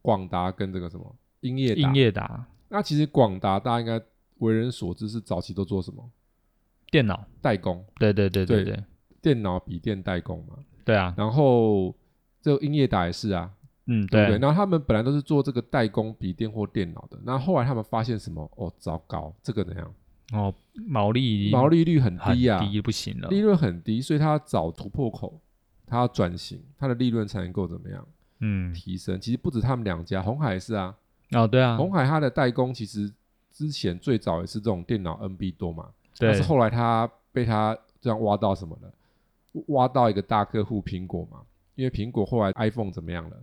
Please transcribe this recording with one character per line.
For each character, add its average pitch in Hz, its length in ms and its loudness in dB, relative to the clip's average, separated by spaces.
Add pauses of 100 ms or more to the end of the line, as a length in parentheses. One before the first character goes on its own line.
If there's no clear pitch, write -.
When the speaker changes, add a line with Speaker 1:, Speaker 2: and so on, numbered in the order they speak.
Speaker 1:
广 95 280 0
达 90 240 -2
跟 95 200 -6
这 92 60 -6
个 87 100 -8
什 82 80 -14
么， 90 200 -16 (240)
英 127 180 -6
业 127 160 2
达。 98 60 -2
Speaker 2:
英 135 160 2
业 123 160 6
达。 110 340 -8 (220)
Speaker 1:
那 202 120 -2
其 151 160 -2
实 151 80 4
广 113 360 2
达 98 180 0
大 120 140 -2
家 117 80 0
应 117 60 -4
该 113 140 -2 (380)
为 113 160 2
人 113 160 0
所 90 240 -6
知 107 140 -8
是 113 120 -8
早 90 200 -4
期 95 120 -10
都 95 120 -2
做 95 180 -2
什 - 100 -10
么？ 117 160 -18 (800)
Speaker 2:
电 143 160 4
脑。 98 220 -4 (160)
Speaker 1:
代 117 140 2
工。 90 280 -6 (140)
Speaker 2:
对， 107 140 4
对， 98 180 2
对， 95 160 2
对， 101 160 4
Speaker 1:
对。 101 100 -4
Speaker 2:
对。 101 120 -6 (380)
Speaker 1:
电 131 200 4
脑、 92 160 0
笔 127 180 -8
电 104 240 -4
代 92 200 -2
工 82 260 -10
嘛。 78 100 -18 (280)
Speaker 2:
对 113 100 4
啊。 90 220 2
Speaker 1:
然 101 120 0
后 113 640 4 (480)
这 147 160 2
个 143 80 -2
英 143 80 0
业 143 140 4
达 95 200 2
也 87 60 -2
是 107 180 -4
啊。 87 200 -2 (360)
Speaker 2:
嗯， 110 200 0
Speaker 1:
对 107 180 6
不 101 60 4
对？ 104 80 4
Speaker 2:
对。 - 0 -
Speaker 1:
然 135 100 4
后 151 80 4
他 202 80 4
们 175 160 2
本 123 160 0
来 107 60 2
都 123 100 0
是 147 80 2
做 143 220 2
这 143 80 -2
个 120 100 -2
代 117 280 0
工 110 260 -2
笔 95 180 -6
电 110 180 -4
或 107 140 -4
电 92 280 -4
脑 - 180 -16
的， - 140 -18
那 123 120 -2
后 151 220 2
来 120 80 2
他 139 80 0
们 113 80 -2
发 110 220 -2
现 117 120 -2
什 95 160 -8
么？ 78 240 -10
哦， 87 220 -6
糟 80 180 -6 (100)
糕， 78 360 -8
这 - 100 -6
个 101 120 -2
怎 87 120 -10
样？ 85 180 -12 (380)
Speaker 2:
哦， 104 220 0 (200)
毛 131 360 0
利 110 400 2
Speaker 1:
毛 127 160 6
利 160 160 6
率 160 160 4
很 107 200 2
低 123 300 2
啊。 98 120 4
Speaker 2:
很 101 100 -2
低， 104 100 -2
不 104 100 -2
行 - 300 -6
了。 - 80 -10
Speaker 1:
利 196 100 2
润 208 180 4
很 92 260 0
低， 110 180 -2
所 143 140 -2
以 147 40 2
他 151 220 2
找 85 300 -2
突 - 180 -12
破 120 220 -4
口， - 300 -12 (460)
他 117 120 -4
要 123 80 2
转 92 320 0
型， - 240 -14 (160)
他 139 80 -4
的 127 80 0
利 123 140 0
润 113 180 0
才 98 140 -6
能 90 120 -8
够 92 140 -2
怎 87 140 -10
么 - 100 -14
样？ 95 160 -12 (340)
Speaker 2:
嗯。 95 320 -2
Speaker 1:
提 90 240 -8
升。 92 240 -6
其 113 100 -6
实 123 60 0
不 175 140 -4
止 123 100 -2
他 123 160 2
们 117 80 -6
两 85 200 -4
家， 95 180 -4
鸿 110 160 -2
海 135 160 0
也 92 60 -4
是 113 140 -6
啊。 95 220 -4 (360)
Speaker 2:
哦， 117 140 4
对 127 140 4
啊。 123 160 4
Speaker 1:
鸿 165 160 0
海 151 140 4
它 156 140 2
的 139 100 0
代 131 200 2
工 127 220 0
其 120 140 -8
实 104 260 -4 (400)
之 151 180 -6
前 90 280 -4
最 120 200 0
早 87 220 -2
也 87 60 -8
是 107 140 -8
这 101 40 -16
种 95 200 -2
电 107 180 -2
脑 85 200 -4
N 95 140 -8
B 92 140 -4
多 85 220 -6
嘛， 80 180 -14 (280)
Speaker 2:
对。 117 120 4
Speaker 1:
但 107 60 6
是 95 60 2
后 135 160 4
来 117 120 4
它 117 400 0 (220)
被 123 120 0
它 110 320 2 (240)
这 - 80 -2
样 110 140 0
挖 104 140 2
到 98 180 2
什 90 120 -10
么 80 160 -14
了？ 92 100 -20 (760)
挖 127 200 4
到 123 220 4
一 - 20 0
个 98 80 -2
大 104 240 0
客 107 180 -2
户 101 200 -4
苹 92 240 -8
果 85 240 -8
嘛， - 100 -20 (340)
因 131 100 -4
为 127 60 0
苹 107 200 -4
果 104 140 0
后 113 200 0
来 95 80 2
iPhone 110 380 -2
怎 87 120 -10
么 82 80 -10
样 85 200 -8
了？ - 120 -20